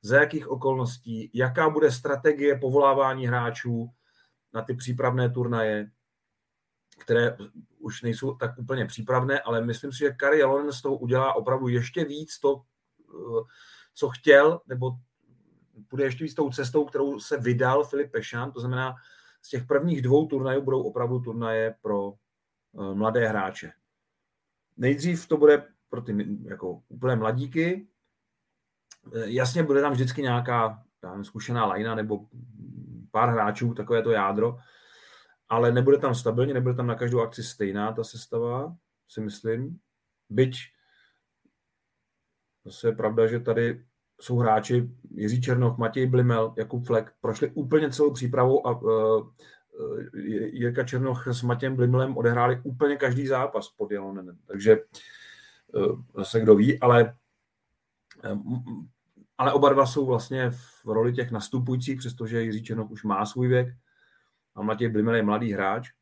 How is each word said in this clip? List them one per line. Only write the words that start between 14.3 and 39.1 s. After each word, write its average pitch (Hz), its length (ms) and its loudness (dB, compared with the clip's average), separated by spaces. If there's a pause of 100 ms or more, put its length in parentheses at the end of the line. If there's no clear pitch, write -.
nebo 127 240 -6 (1000)
půjde 139 160 -2
ještě 131 200 -4
víc 143 100 -8
tou 147 160 -2
cestou, 135 340 -2
kterou 139 360 -2
se 147 160 -4
vydal 127 480 2
Filip 143 280 -4
Pešan. 120 400 -6
To 123 80 -12
znamená, 127 340 -4 (480)
z - 60 -20
těch 123 160 -6
prvních 143 380 0
dvou 143 240 4
turnajů 135 360 -2
budou 131 200 0
opravdu 123 380 -4
turnaje 113 640 -2
pro, 101 300 -2
eh, - 840 -14
mladé 110 340 2
hráče. 95 440 -4 (1040)
Nejdřív 143 520 -2
to 160 80 2
bude 147 300 8 (220)
pro 120 140 -10
ty, 104 400 -6
jako, 92 460 -10
úplné 127 280 -2
mladíky. 143 720 -2 (1300)
Eh, 110 160 -6
jasně, 127 320 0
bude 143 180 4
tam 143 120 0
vždycky 131 300 -2
nějaká, 120 600 -2 (180)
já 92 80 -14
nevím, 98 140 -12
zkušená 113 420 -4
lajna 107 280 -2
nebo 107 320 -4 (840)
pár 117 180 2
hráčů, 113 460 0
takové 113 280 0
to 117 80 0
jádro, 107 480 0 (920)
ale 117 220 4
nebude 131 260 6
tam 131 160 0
stabilně, 123 400 0
nebude 123 200 0
tam 123 120 -2
na 117 80 0
každou 120 260 0
akci 113 220 -4
stejná 104 500 -4
ta 113 120 -6
sestava, 120 720 -6 (320)
si - 120 -12